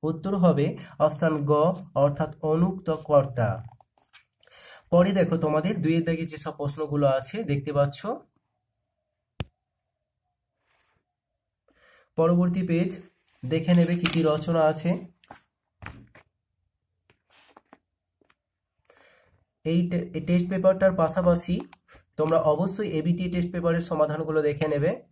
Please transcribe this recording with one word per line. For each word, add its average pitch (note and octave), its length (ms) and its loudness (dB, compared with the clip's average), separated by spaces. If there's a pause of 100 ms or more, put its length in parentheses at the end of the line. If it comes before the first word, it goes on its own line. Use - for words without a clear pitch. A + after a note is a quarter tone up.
উত্তর E3 320 -4
হবে E3 420 2 (220)
অপশন D3+ 460 0
গ, D3+ 300 2 (200)
অর্থাৎ C#3+ 460 0
অনুক্ত F3 480 0
কর্তা। C3+ 720 0 (1300)
পরে F3+ 220 4
দেখো E3+ 260 2
তোমাদের D#3+ 440 -2
দুইয়ের E3 220 2
দাগে E3 220 -4
যেসব D#3 320 -12
প্রশ্নগুলো D3 500 -2
আছে C3+ 360 -2
দেখতে C#3+ 300 -4
পাচ্ছ। C#3+ 340 -2 (4000)
পরবর্তী F3 520 2
page F3 340 -2 (440)
দেখে D#3+ 280 0
নেবে F3 220 4
কি F3 100 -2
কি E3 200 0
রচনা D#3+ 360 0
আছে। D#3+ 460 0 (4000)
এই E3+ 260 0
টে-, F3 240 -6
এই D#3 80 -8
test F3 280 0
পেপারটার F#3+ 440 4
পাশাপাশি F3 680 0 (560)
তোমরা D#3 200 2
অবশ্যই F3 520 0
এবিটি F3 420 -2
test F3 200 -2
পেপারের E3+ 300 -2
সমাধানগুলো D#3 600 -2
দেখে D3 260 0
নেবে। D3+ 340 0 (100)